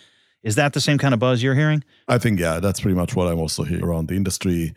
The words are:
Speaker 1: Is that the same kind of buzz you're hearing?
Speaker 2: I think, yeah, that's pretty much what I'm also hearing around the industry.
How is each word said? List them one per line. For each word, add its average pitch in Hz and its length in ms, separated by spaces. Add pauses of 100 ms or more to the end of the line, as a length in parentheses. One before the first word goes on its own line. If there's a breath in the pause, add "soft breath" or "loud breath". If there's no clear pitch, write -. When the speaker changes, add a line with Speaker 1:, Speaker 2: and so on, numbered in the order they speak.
(440 soft breath)
Speaker 1:
Is 110 120
that 143 180
the 151 60
same 143 200
kind 139 160
of 110 40
buzz 123 220
you're 131 140
hearing? 151 280 (240 soft breath)
Speaker 2:
I 123 120
think, 104 200
yeah, 82 200
that's 95 200
pretty 98 160
much 87 200
what 90 120
I'm 85 120
also 80 240
hearing 85 200
around 82 240
the 87 80
industry. 90 600